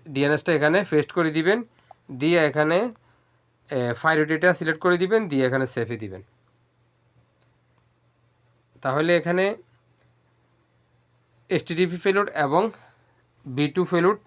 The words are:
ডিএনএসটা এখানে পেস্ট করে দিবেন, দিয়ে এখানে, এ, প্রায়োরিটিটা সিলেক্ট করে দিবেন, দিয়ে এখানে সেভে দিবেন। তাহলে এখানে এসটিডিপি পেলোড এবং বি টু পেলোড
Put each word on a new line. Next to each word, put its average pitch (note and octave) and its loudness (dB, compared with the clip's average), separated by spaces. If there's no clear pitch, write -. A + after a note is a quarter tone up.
ডিএনএসটা C#3+ 0
এখানে D3+ 2
পেস্ট D3+ 2
করে E3 2
দিবেন, F#3 2
দিয়ে E3+ 2
এখানে, D3+ 2
এ, C#3 -2
প্রায়োরিটিটা D#3+ 2
সিলেক্ট D#3+ -4
করে F3+ 4
দিবেন, A3 2
দিয়ে C3+ 0
এখানে C3+ -2
সেভে A#2 -4
দিবেন। F#2+ -14
তাহলে D3 0
এখানে F3 0
এসটিডিপি E3+ -2
পেলোড G3 2
এবং D#3 2
বি C#3 -2
টু F#3 2
পেলোড F3+ 2